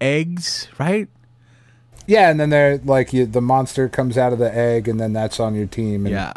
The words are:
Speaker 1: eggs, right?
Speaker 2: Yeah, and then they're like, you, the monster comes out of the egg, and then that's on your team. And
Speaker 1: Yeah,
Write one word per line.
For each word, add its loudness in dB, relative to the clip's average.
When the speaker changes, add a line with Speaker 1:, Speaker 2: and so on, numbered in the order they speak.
Speaker 1:
eggs, -4
right? -2
Speaker 2:
Yeah, 6
and 0
then 0
they're 4
like, 0
you, 2
the -2
monster 0
comes -2
out 2
of -2
the 0
egg, 0
and -2
then -2
that's -4
on -2
your -2
team. -4
And -2
Speaker 1:
Yeah, -6